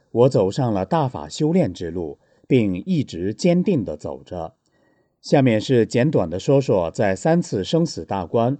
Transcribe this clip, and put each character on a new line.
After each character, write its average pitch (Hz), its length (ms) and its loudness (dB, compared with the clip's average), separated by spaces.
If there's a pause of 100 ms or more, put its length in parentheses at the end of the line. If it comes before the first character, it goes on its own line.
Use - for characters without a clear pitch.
(120)
我 120 160 4
走 117 200 2
上 120 240 -2
了 92 140 -2
大 156 220 0
法 76 200 -10
修 151 240 -2
炼 143 220 0
之 87 160 -8
路， 82 300 -8 (260)
并 110 380 2
一 175 180 -2
直 95 320 -6
坚 175 300 2
定 151 200 0
地 76 120 -6
走 69 260 -12
着。 82 320 -10 (640)
下 147 220 2
面 113 180 4
是 120 240 2
简 120 260 0
短 107 200 0
地 90 100 -6
说 139 220 2
说 95 280 0
在 101 240 0
三 165 280 0
次 104 200 -4
生 160 220 0
死 87 220 -8
大 98 180 -4
关、 120 360 0